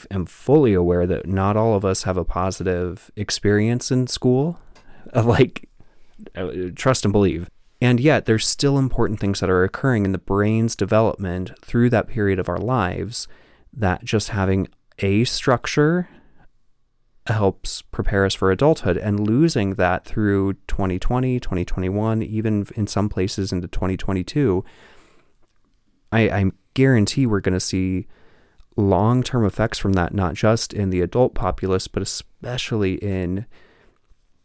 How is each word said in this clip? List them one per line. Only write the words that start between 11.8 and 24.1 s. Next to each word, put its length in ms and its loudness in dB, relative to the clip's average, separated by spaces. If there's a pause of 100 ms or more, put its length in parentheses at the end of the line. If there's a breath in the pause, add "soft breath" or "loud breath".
that 180 2
period 300 0
of 100 -4
our 100 -2
lives 720 -4 (480 soft breath)
that 280 -2
just 260 -2
having 380 0 (320)
a 240 2
structure 840 0 (1200 soft breath)
helps 560 -2
prepare 420 0
us 100 0
for 160 2
adulthood, 460 2
and 300 -2
losing 480 2
that 300 0
through 480 0 (140)
twenty 320 -2
twenty, 420 0
twenty 240 -2
twenty-one, 580 -2
even 440 -2 (100)
in 100 -2
some 220 -2
places 440 -4
into 140 -4
twenty 300 -2
twenty-two, 680 0 (1500 soft breath)